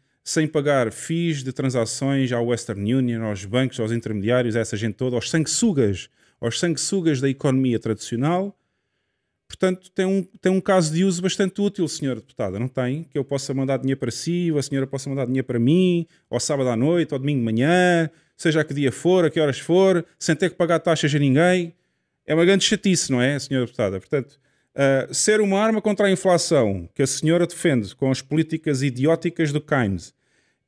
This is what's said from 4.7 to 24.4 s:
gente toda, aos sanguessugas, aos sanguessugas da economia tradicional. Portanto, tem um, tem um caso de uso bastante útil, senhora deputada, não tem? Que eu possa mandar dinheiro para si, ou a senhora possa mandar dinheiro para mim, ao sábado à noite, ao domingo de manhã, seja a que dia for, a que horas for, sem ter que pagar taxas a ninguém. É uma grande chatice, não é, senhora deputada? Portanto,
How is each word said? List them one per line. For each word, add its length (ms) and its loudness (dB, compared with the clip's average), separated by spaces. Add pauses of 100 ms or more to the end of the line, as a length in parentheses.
gente 200 -4
toda, 200 -4
aos 140 -4
sanguessugas, 800 0 (320)
aos 180 -4
sanguessugas 600 0
da 80 0
economia 500 0
tradicional. 800 -2 (880)
Portanto, 440 -2
tem 140 -2
um, 160 0 (200)
tem 100 2
um 80 4
caso 340 2
de 120 2
uso 160 0
bastante 400 -2
útil, 260 0
senhora 320 -4
deputada, 400 -6
não 80 -2
tem? 360 -4
Que 140 -8
eu 60 -2
possa 300 -4
mandar 240 -2
dinheiro 220 -2
para 120 -4
si, 400 -2
ou 60 0
a 60 0
senhora 220 -2
possa 240 -8
mandar 180 -4
dinheiro 200 -2
para 120 -2
mim, 460 4 (240)
ao 120 -2
sábado 280 -2
à 60 0
noite, 380 0
ao 60 -4
domingo 200 -2
de 60 -2
manhã, 640 2 (260)
seja 240 0
a 60 2
que 80 -10
dia 180 0
for, 320 2
a 60 4
que 100 -2
horas 200 0
for, 460 2 (140)
sem 160 0
ter 140 0
que 80 -10
pagar 220 2
taxas 360 0
a 40 2
ninguém. 540 2 (520)
É 80 -2
uma 120 4
grande 180 4
chatice, 480 0
não 100 2
é, 160 0
senhora 280 -2
deputada? 340 -4
Portanto, 400 -6 (360)